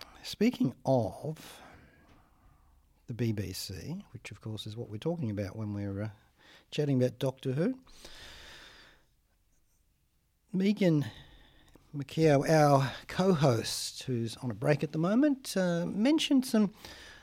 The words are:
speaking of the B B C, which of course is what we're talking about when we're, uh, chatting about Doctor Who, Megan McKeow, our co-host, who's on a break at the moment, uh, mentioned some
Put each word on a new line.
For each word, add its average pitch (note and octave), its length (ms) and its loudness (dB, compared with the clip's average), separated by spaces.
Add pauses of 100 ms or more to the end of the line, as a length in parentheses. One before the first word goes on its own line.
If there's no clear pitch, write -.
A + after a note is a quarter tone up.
(240)
speaking A3+ 500 0 (120)
of B2+ 760 -2 (1500)
the B2 60 -10
B A2+ 180 -2
B G2 220 -4
C, A#2 500 -10 (100)
which - 180 -16
of A2+ 100 -20
course A2 260 -10
is G#2+ 100 -12
what A#2+ 120 -10
we're G#2 80 -10
talking D#3+ 320 -4
about G2+ 260 -4
when G#2+ 180 -6
we're, G2+ 300 -6
uh, A2 60 -6 (600)
chatting C#3+ 320 0
about B2 180 0
Doctor C3+ 340 -4
Who, G#3+ 240 0 (2750)
Megan F#3 520 2 (920)
McKeow, C#3+ 540 4
our C#3+ 400 6 (180)
co-host, D3+ 960 2
who's A#2 340 -4
on B2+ 120 -8
a A#2 40 -6
break C#3 280 0
at D3+ 120 -6
the D#3+ 40 -4
moment, B3 600 0
uh, F3 280 0
mentioned C4 600 2
some G#3+ 260 2 (520)